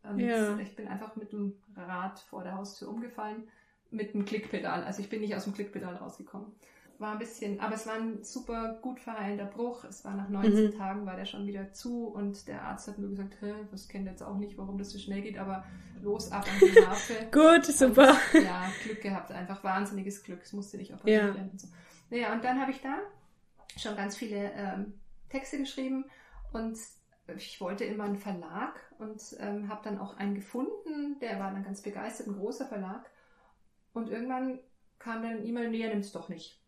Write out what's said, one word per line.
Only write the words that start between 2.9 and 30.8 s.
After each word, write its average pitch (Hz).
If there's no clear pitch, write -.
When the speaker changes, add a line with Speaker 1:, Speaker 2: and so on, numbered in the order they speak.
Speaker 1:
mit 214
dem 202
Klickpedal. 175
Also 196
ich 196
bin 214
nicht 202
aus 190
dem 202
Klickpedal 196
rausgekommen. -
War 214
ein 214
bisschen, 208
aber 214
es 214
war 220
ein 226
super 226
gut 254
verheilender 208
Bruch. 240
Es -
war 196
nach 196
neunzehn 208
Speaker 2:
Mhm. 208
Speaker 1:
Tagen 196
war 185
der 190
schon 202
wieder 196
zu 240
und 202
der -
Arzt -
hat 202
nur 202
gesagt, 196
„Hä, 202
das 196
kennt 196
jetzt 185
auch 202
nicht, 202
warum 196
das 202
so 202
schnell 196
geht, 202
aber 190
los, 208
ab 202
an 202
die 381
Harfe.“ -
Speaker 2:
<laughs> 220
Gut, 320
super. 262
Speaker 1:
Und, 320
ja, 185
Glück 214
gehabt, 190
einfach 185
wahnsinniges 196
Glück. 175
Es -
musste 202
nicht 190
operiert 208
Speaker 2:
Ja. -
Speaker 1:
werden 190
und -
so. -
Naja, 240
und 226
dann 262
habe 269
ich 262
da 269
schon 208
ganz 202
viele, 202
ähm, 196
Texte 277
geschrieben 262
und 226
ich -
wollte 196
immer 208
einen 202
Verlag 185
und, 214
ähm, 208
hab 208
dann 208
auch 196
einen 202
gefunden, 294